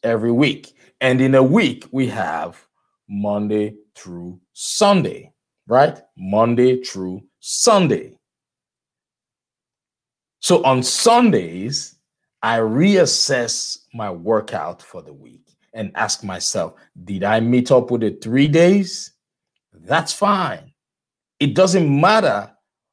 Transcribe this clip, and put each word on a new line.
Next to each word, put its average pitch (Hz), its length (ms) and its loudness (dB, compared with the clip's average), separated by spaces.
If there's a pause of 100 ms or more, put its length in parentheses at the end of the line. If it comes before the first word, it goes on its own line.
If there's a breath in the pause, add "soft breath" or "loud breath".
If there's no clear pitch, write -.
every 117 300 0
week. - 420 -2 (280 soft breath)
And 131 200 2
in 135 140 4
a 131 80 6
week, 147 480 2
we 131 160 -2
have 87 580 -8 (420)
Monday 104 680 -4 (200)
through 90 440 -16 (140)
Sunday, - 800 0 (360)
right? 131 340 2 (160)
Monday 117 640 2
through 92 420 -12 (160)
Sunday. 170 800 0 (2250)
So - 240 2
on 131 180 2
Sundays, 127 1120 0 (460)
I 113 160 0
reassess 127 1200 0 (140)
my 110 160 -8
workout 90 720 -4
for 87 200 -20
the 73 120 -20
week 65 340 -20 (260)
and 107 220 -10
ask - 280 -6
myself, 90 500 -6 (300 soft breath)
"Did 95 200 -8
I 107 160 0
meet 123 320 0
up 123 200 2
with 117 100 -2
the 104 100 -2
three 131 360 0
days?" 175 640 2 (640)
That's 123 400 -4
fine. 185 600 -2 (640)
It 143 140 0
doesn't 170 480 2
matter 165 500 2 (400)